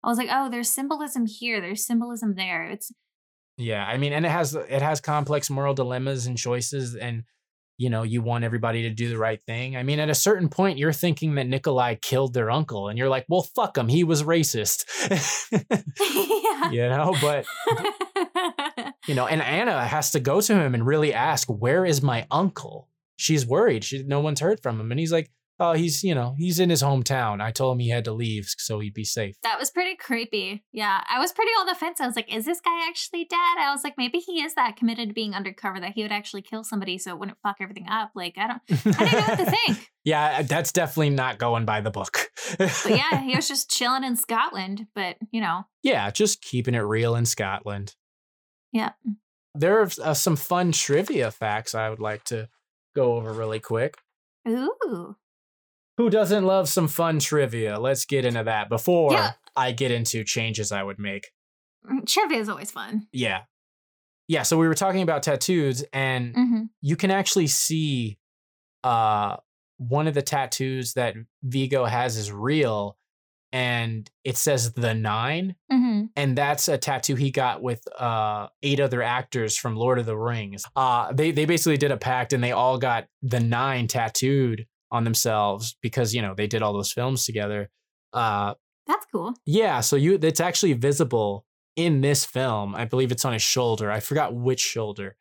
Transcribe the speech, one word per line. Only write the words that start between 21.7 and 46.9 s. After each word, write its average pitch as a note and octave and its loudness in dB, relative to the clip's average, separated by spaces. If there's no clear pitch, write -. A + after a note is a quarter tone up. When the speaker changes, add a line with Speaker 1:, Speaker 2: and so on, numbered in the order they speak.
Speaker 2:
is D3 4
my B2 0
uncle?" C#3 -2
She's D3 2
worried. C#3 4
She, C3+ -6
no C#3 0
one's D3 0
heard G3 2
from A2+ -2
him. A2+ -4
And C3+ 0
he's D#3+ 0
like, D#3+ 0
"Oh, E3+ 4
he's, D#3+ 0
you F#3 2
know, B2 0
he's E3+ 0
in F3+ 6
his D#3 4
hometown. B2 2
I A2 -2
told C3 2
him B2 0
he A#2+ 0
had A#2 0
to A2+ -4
leave A2 -4
so G#2+ -6
he'd G#2 -6
be G#2+ -8
safe." G2+ -4
Speaker 1:
That - -2
was C#4 -2
pretty F4+ -2
creepy. G#3 -4
Yeah, G3+ 0
I B3 0
was F4+ 0
pretty A4+ 0
on G#4+ 2
the F4+ 0
fence. F4 -6
I C#4 -2
was A#3 -4
like, - -4
"Is A3 -4
this E4+ -4
guy E4+ 0
actually E4+ -6
dead?" F4 2
I C#4+ 2
was C#4 -4
like, C#4+ -6
"Maybe B3 -2
he E4+ -4
is D#4+ -6
that A#3+ 0
committed A#3 -2
to G#3 -8
being G#3+ -4
undercover F#3+ -6
that F#3 -8
he G#3+ -4
would G#3 -4
actually G#3 -6
kill A3 -10
somebody F#3+ -4
so F#3 -8
it F3 -10
wouldn't G3 -10
fuck G3+ -4
everything F#3+ -12
up." G#3+ -4
Like, F3 -8
I G#3 -2
don't, A#3+ -6
I F#3 4
didn't A#4+ 4
know - 2
what A3+ 0
to F4+ 2
Speaker 2:
<laughs> A4 2
Speaker 1:
think. - -2
Speaker 2:
Yeah, D3+ 2
that's D3 0
definitely D#3 2
not B2+ 0
going A#2 2
by G#2+ 0
the G2+ -2
book. - -4
<laughs> - -14
Speaker 1:
But F#3 0
yeah, C4+ 4
he B3+ -2
was - 0
just C#4 -4
chilling B3+ 0
in B3 -2
Scotland, G#3 -2
but, F#3 -4
you A3+ -2
know. F#3 -2
Speaker 2:
Yeah, A2 2
just G#3 2
keeping B2 -2
it A#2+ 2
real A2+ 2